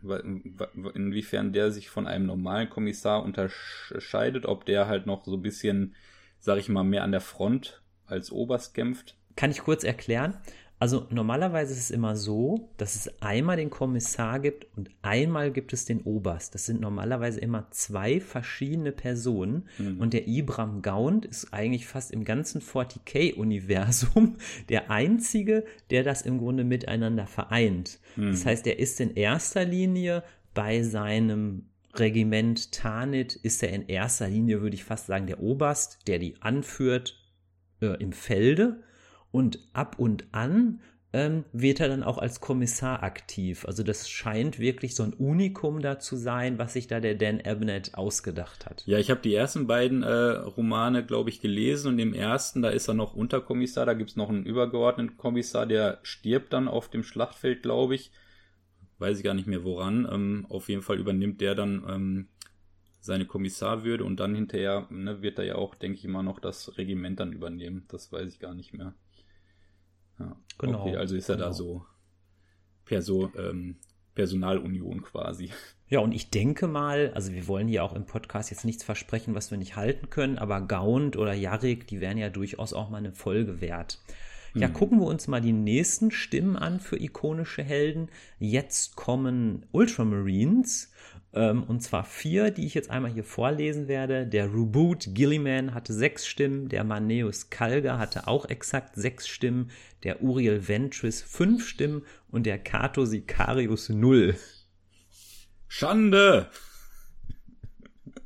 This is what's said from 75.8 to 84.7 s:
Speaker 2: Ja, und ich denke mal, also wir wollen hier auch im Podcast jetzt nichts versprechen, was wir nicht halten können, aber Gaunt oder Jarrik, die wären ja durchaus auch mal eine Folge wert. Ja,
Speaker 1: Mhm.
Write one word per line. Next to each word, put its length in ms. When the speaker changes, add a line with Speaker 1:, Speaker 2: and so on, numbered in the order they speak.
Speaker 2:
Ja, 120
und 120
ich 180
denke 380
mal, 480
also 160
wir 160
wollen 220
hier 160
auch 100
im 100
Podcast 460
jetzt 140
nichts 180
versprechen, 500
was 160
wir 80
nicht 200
halten 320
können, 280
aber 220
Gaunt 560
oder 180
Jarrik, 540
die 140
wären 160
ja 120
durchaus 440
auch 160
mal 80
eine 160
Folge 480
wert. 400
Ja, 120
Speaker 1:
Mhm. 60